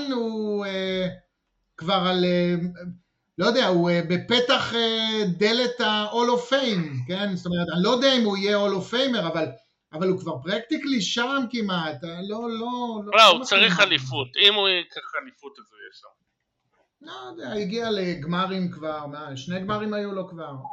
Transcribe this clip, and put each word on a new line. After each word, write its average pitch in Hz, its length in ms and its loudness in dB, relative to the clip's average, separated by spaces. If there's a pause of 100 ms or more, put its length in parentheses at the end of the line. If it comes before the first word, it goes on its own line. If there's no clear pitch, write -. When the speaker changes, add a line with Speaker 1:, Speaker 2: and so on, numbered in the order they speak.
(120)
Speaker 1:
הוא, 214 540 -2
אה, 190 420 -2 (680)
כבר 180 300 2
על, 180 180 4
אה, 175 300 4 (800)
לא 180 80 0
יודע, 233 220 4
הוא, 175 220 4
אה, 175 200 4
בפתח, 247 680 2
אה, 220 480 0 (140)
דלת 240 440 2
ה-Hall 226 560 2
of - 140 -6
Fame, 175 560 0
כן? 190 280 -2
זאת 175 100 -8
אומרת, 175 300 0
אני 180 80 2
לא 214 60 4
יודע 262 240 4
אם 233 120 2
הוא 196 120 0
יהיה 202 200 2
Hall 202 140 2
of 196 220 -4
Famer, 233 340 0
אבל, 160 180 -2 (480)
אבל 175 140 -2
הוא 175 120 0
כבר 156 220 -6
פרקטיקלי 233 600 -2
שם 247 500 -2
כמעט, 175 520 -2
אה, 170 260 -10
לא, 233 200 -6
לא, - 0 -
לא, 233 560 -6
Speaker 2:
לא, 208 120 -10
Speaker 1:
לא 220 100 12
Speaker 2:
הוא 185 160 6
צריך 214 300 4
Speaker 1:
מתאים. 202 140 6
Speaker 2:
אליפות, 139 400 -2 (200)
אם 208 60 8
הוא 196 140 2
ייקח 175 440 -2 (100)
אליפות 135 380 -20
אז 107 120 -20
הוא 107 80 -20
יהיה 101 140 -20
שם. - 320 -20 (760)
Speaker 1:
לא 370 280 -16
יודע, 262 320 -8
הגיע 220 300 -4
לגמרים 180 800 -2
כבר, 151 360 -8
מה, 143 300 -12
שני 180 220 -8
גמרים 208 340 -4
היו 202 180 -4
לו 185 160 -6
כבר, 160 280 -12 (180)